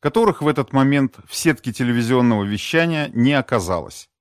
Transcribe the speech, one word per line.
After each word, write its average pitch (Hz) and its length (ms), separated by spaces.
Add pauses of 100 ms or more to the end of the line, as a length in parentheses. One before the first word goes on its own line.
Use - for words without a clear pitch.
которых 196 420
в 147 60
этот 139 240
момент 135 460 (100)
в - 60
сетке 139 380
телевизионного 120 720
вещания 151 680
не 120 180
оказалось. 92 800 (100)